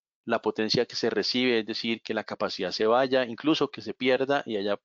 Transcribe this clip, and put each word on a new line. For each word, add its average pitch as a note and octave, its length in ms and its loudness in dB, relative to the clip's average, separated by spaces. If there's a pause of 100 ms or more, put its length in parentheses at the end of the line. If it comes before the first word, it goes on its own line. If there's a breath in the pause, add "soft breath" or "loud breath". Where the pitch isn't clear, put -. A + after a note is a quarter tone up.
(240)
la A2+ 200 0
potencia A2 420 0
que - 100 -10
se A#2+ 140 0
recibe, A#2 520 2
es G#2 40 -4
decir, A2+ 380 -4
que A2+ 100 -6
la A2 120 -4
capacidad G2 440 -4
se A2 160 0
vaya, B2+ 400 2
incluso C#3+ 460 0
que - 100 -16
se A2 140 -8
pierda C3 500 2
y A2 120 -4
haya, G2+ 280 -2